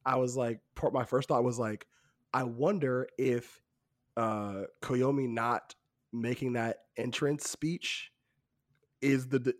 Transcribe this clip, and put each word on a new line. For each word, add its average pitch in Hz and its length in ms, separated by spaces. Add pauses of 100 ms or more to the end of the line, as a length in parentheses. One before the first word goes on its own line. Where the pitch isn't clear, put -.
I 131 120
was 127 180
like, 117 260 (140)
part, - 180
my 127 100
first 131 240
thought 123 160
was 120 140
like, 110 300 (460)
"I 131 100
wonder 131 640 (100)
if, 123 440 (540)
uh, 104 480 (180)
Koyomi 131 460
not 117 460 (380)
making 123 420
that 113 320 (100)
entrance 139 540
speech - 640 (880)
is 135 260
the, 127 320